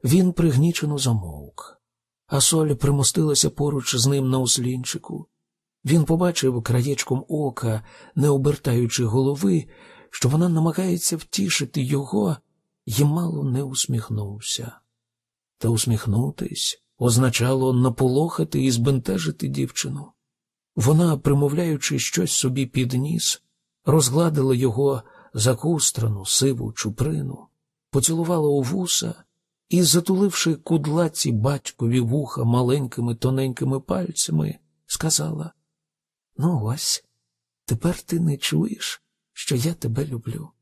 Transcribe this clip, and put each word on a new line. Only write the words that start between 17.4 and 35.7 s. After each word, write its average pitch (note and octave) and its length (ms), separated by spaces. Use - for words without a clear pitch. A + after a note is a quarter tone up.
наполохати C3 920
і C3 80
збентежити C#3+ 760
дівчину. C#3 640
Вона, D#3 420
примовляючи C#3+ 840
щось E3+ 320
собі C3 340
під B2+ 280
ніс, D3 480
розгладила D3 680
його B2+ 460
закустрану A2+ 920
сиву A#2+ 480
чуприну, C3+ 760
поцілувала E3 560
у C#3+ 140
вуса C#3+ 640
і, F3+ 140
затуливши F3 720
кудлаті D3+ 760
батькові A#2+ 680
вуха B2+ 440
маленькими A#2+ 720
тоненькими C3 640
пальцями, E3 800
сказала: D#3 680